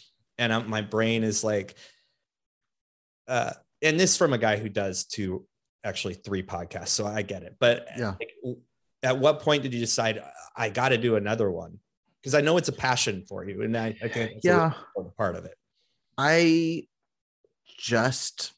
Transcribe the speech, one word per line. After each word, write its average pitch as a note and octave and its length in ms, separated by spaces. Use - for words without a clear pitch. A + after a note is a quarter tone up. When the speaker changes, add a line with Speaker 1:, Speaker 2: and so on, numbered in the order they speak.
Speaker 1:
And A#2 140
I'm, A2+ 180
my A2 100
brain A2 440
is G#2 200
like, G#2 300
uh, B2 240
and D#3 160
this F#3 180
from D#3 160
a B2 60
guy G#2+ 200
who A2 100
does G2 360
two, F#2+ 420
actually F#2+ 320
three F#2+ 280
podcasts. F2 460
So - 180
I G#2 160
get F#2+ 200
it. - 160
But A#2+ 380
Speaker 2:
Yeah. A2+ 240
Speaker 1:
like, A2+ 120
w-, B2 180
at C3 160
what D3 220
point D3 220
did C3 120
you A#2 60
decide, A2+ 420
"I A2+ 120
gotta A#2+ 300
do A#2 180
another G#2 340
one"? E2+ 280
'Cause C3+ 120
I D3 80
know D#3 140
it's F3 120
a C#3+ 40
passion B2 540
for F#2+ 220
you. G2+ 140
And A2+ 140
I, A2+ 260
I A#2 60
think A2+ 260
that's A2 120
a - 20
Speaker 2:
Yeah. F3 180
Speaker 1:
important - 500
part F#2 200
of F2 80
it. - 120
Speaker 2:
I E3 680
just - 800